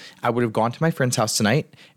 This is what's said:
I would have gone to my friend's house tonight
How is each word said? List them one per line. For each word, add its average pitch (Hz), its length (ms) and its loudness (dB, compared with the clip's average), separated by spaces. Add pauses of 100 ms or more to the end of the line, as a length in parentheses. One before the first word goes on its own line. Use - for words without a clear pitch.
(220)
I 120 80 0
would 120 140 0
have 113 100 0
gone 113 180 0
to - 100 -10
my 165 100 2
friend's 127 240 -2
house 110 200 0
tonight 113 380 0 (240)